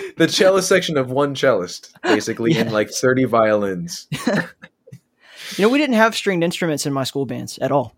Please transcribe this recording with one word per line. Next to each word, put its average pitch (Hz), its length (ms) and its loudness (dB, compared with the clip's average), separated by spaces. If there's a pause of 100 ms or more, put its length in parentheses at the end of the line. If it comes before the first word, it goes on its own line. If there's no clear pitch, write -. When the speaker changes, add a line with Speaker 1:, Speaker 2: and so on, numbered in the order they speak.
(180)
Speaker 1:
The 160 100 4
cellist 190 380 2
section 175 300 2
of 127 140 -2
one 139 240 -2
cellist, 110 680 -2
basically, 110 520 0
Speaker 2:
Yeah. 113 80 2
Speaker 1:
and, 113 100 -4
like, 107 180 0
thirty 131 340 2
violins. 104 880 0
Speaker 2:
<laughs> 143 40 -6 (1400)
You 180 60 -2
know, 208 60 6
we 262 100 2
didn't 285 180 2
have 220 200 4
stringed 180 260 -2
instruments 170 440 -2
in 143 60 -2
my 135 120 -2
school 139 220 -4
bands 120 320 -10
at 131 120 -4
all. 135 260 -2